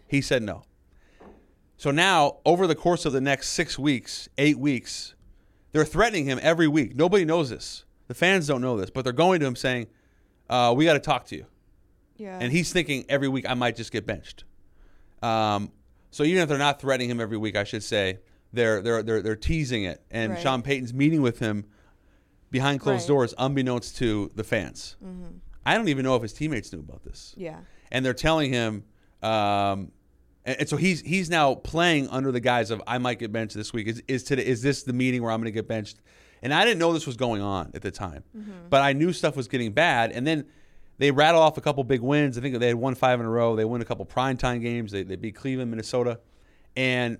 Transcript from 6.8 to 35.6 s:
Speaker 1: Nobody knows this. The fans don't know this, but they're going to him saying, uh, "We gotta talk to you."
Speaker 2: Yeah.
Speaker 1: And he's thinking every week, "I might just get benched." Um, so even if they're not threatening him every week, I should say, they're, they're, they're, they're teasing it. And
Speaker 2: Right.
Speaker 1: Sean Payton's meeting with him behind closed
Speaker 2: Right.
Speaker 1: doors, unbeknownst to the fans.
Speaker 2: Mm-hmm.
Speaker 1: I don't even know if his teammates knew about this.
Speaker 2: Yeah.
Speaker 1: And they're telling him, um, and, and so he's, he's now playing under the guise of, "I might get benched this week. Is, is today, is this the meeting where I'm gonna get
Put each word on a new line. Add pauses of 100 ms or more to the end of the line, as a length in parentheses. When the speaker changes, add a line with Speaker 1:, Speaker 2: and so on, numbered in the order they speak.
Speaker 1:
Nobody
knows
this. (240)
The
fans
don't
know
this,
but
they're
going
to
him
saying, (640)
uh,
"We
gotta
talk
to
you." (680)
Speaker 2:
Yeah.
Speaker 1:
And
he's
thinking
every
week,
"I
might
just
get
benched." (800)
Um, (380)
so
even
if
they're
not
threatening
him
every
week,
I
should
say, (340)
they're,
they're,
they're,
they're
teasing
it. (120)
And
Speaker 2:
Right.
Speaker 1:
Sean
Payton's
meeting
with
him (880)
behind
closed
Speaker 2:
Right.
Speaker 1:
doors,
unbeknownst
to
the
fans.
Speaker 2:
Mm-hmm. (280)
Speaker 1:
I
don't
even
know
if
his
teammates
knew
about
this.
Speaker 2:
Yeah. (300)
Speaker 1:
And
they're
telling
him, (380)
um, (540)
and,
and
so
he's,
he's
now
playing
under
the
guise
of,
"I
might
get
benched
this
week.
Is,
is
today,
is
this
the
meeting
where
I'm
gonna
get